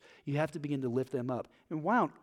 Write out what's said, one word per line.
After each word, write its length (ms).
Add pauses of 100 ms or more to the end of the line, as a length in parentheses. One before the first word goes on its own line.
(260)
You 120
have 140
to 80
begin 220
to 80
lift 220
them 180
up. 200 (200)
And 140
why 140
on 140 (120)